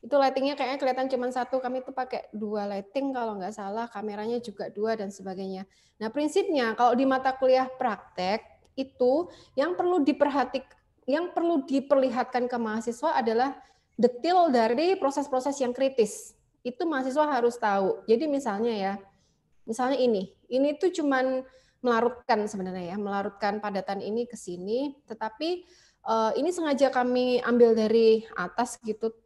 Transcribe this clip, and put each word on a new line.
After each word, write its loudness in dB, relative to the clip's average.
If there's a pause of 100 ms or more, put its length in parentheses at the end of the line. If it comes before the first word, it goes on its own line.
Itu 0
lightingnya 0
kayaknya -4
kelihatan 0
cuma -2
satu. -4
Kami -6
tuh -14
pakai -8
dua -6
lighting -4
kalau -6
nggak -8
salah, -8
kameranya -6
juga -10
dua -2
dan -8
sebagainya. -10 (320)
Nah, -4
prinsipnya 0
kalau 4
di 4
mata 2
kuliah 2
praktek -4 (320)
itu 0 (240)
yang 0
perlu 2
diperhatik-, 2 (320)
yang 0
perlu 2
diperlihatkan 2
ke -4
mahasiswa -2
adalah 2 (400)
detail 4
dari 4
proses-proses 0
yang 0
kritis. 0 (320)
Itu -4
mahasiswa 0
harus 2
tahu. 0
Jadi 4
misalnya -2
ya, -2 (680)
misalnya -2
ini, 0 (240)
ini 2
tuh 0
cuman 0 (400)
melarutkan 0
sebenarnya -8
ya, -8
melarutkan -4
padatan -6
ini -4
ke -18
sini, -6 (160)
tetapi, -8 (400)
eh, 2
ini 0
sengaja 2
kami 2
ambil 6
dari 4
atas -4
gitu -6 (180)